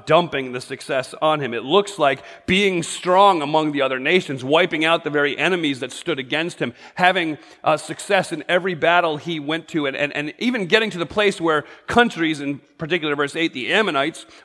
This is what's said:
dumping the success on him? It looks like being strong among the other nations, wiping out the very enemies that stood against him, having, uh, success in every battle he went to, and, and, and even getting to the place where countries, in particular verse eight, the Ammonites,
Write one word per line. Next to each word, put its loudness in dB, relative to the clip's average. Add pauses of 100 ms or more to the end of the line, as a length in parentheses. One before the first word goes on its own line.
dumping 2
the -6
success -6
on 2
him? -4
It -6
looks 2
like 2 (240)
being 2
strong 4
among 0
the -2
other 0
nations, 0
wiping 2
out 2
the -6
very 0
enemies -2
that -8
stood -6
against -6
him, -4 (220)
having, 2 (260)
uh, 2
success -2
in -8
every 0
battle 2
he -6
went -6
to, -2
and, -4
and, -2
and -6
even -2
getting 2
to -8
the -4
place 0
where 2 (240)
countries, 0
in -6 (180)
particular -2
verse -2
eight, -2
the -6
Ammonites, 0 (200)